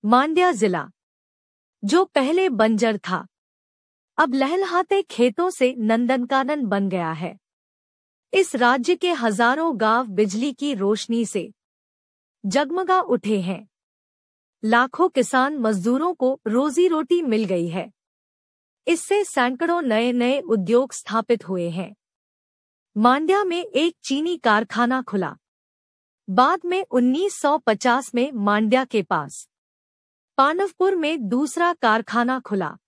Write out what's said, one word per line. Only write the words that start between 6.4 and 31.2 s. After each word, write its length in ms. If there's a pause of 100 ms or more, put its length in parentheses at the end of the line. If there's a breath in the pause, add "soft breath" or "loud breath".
बन 220
गया 240
है। 240 (960)
इस 240
राज्य 400
के 180
हजारों 680
गांव 280
बिजली 440
की 220
रोशनी 520
से 240 (960)
जगमगा 580
उठे 380
हैं। 260 (1000)
लाखों 440
किसान 500
मजदूरों 560
को 320
रोजी 420
रोटी 340
मिल 220
गई 240
है। 220 (1000)
इससे 360
सैकड़ों 580
नए-नए 580
उद्योग 520
स्थापित 560
हुए 220
हैं। 240 (1000)
मांड्या 480
में 200
एक 400
चीनी 320
कारखाना 680
खुला। 340 (920)
बाद 340
में 260
उन्नीस 440
सौ 240
पचास 560
में 180
मांड्या 520
के 180
पास 460 (880)
पांडवपुर 600
में 320